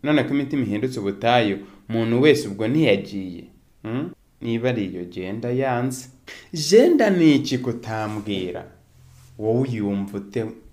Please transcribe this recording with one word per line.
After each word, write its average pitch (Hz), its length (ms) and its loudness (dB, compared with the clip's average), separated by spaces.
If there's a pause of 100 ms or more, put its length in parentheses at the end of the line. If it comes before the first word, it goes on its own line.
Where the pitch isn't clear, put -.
None 147 220 2
ko 127 100 -6
imitima 139 320 0
ihindutse 117 340 -2
ubutayu, 101 580 0 (300)
umuntu 113 340 0
wese 143 260 4
ubwo 104 200 -4
ntiyagiye? 98 760 0 (380)
Hmm? 127 280 -6 (300)
Niba 117 280 -2
ari 110 160 0
iyo 90 200 -8
jenda 95 460 -8
yanze. 127 580 -2 (440)
Jenda 220 580 6
ni 160 260 6
iki 127 220 0
kutambwira? 107 1040 -6 (760)
Wowe 113 220 2
uyumva 101 580 -2
ute? 110 260 -6 (280)